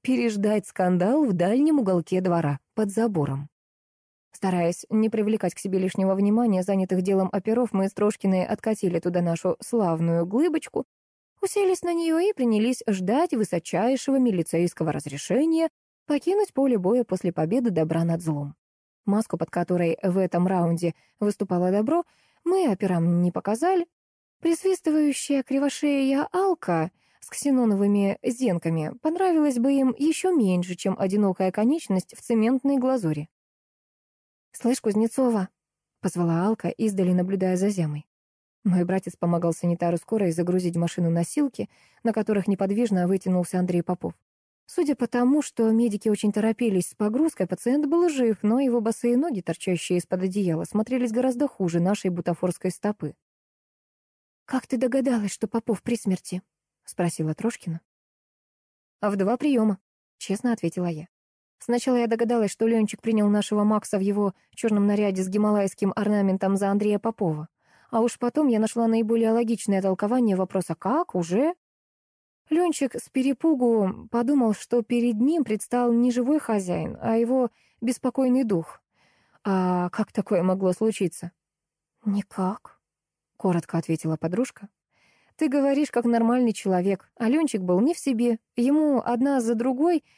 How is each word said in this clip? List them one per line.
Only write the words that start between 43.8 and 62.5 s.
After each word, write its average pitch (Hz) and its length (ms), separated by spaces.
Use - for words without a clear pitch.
Попов. 170 320
Судя 294 280
по 240 140
тому, 254 340
что 226 280
медики 220 380
очень 208 240
торопились 214 580
с - 40
погрузкой, 214 540
пациент 277 380
был 339 220
жив, 254 340
но 220 180
его 247 200
босые 233 360
ноги, 269 240
торчащие 175 580
из-под 180 240
одеяла, 185 420
смотрелись 233 480
гораздо 254 360
хуже 170 320
нашей 190 300
бутафорской 175 600
стопы. 185 460
«Как - 220
ты 262 100
догадалась, 240 560
что - 160
Попов 226 340
при 240 140
смерти?» — 185 460
спросила 160 500
Трошкина. 185 460
«А 208 100
в 202 60
два 196 200
приёма», 226 420
честно 220 340
ответила 180 340
я. 165 220
Сначала 240 300
я 240 140
догадалась, 226 420